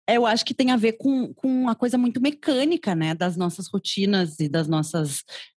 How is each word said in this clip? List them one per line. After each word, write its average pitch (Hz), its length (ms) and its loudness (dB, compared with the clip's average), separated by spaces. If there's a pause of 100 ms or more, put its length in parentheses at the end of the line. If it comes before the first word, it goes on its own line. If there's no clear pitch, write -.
É, 233 80 4
eu 233 80 4
acho 226 200 2
que - 80 -6
tem 254 180 2
a 254 60 4
ver 220 160 2
com, 262 400 -2
com - 140 -4
uma 254 280 0
coisa 247 220 0
muito 247 240 0
mecânica, 294 720 0
né, 160 180 0
das 170 240 -2
nossas 180 340 -4
rotinas 196 680 0
e 156 100 0
das 156 180 0
nossas... 156 560 -2 (360)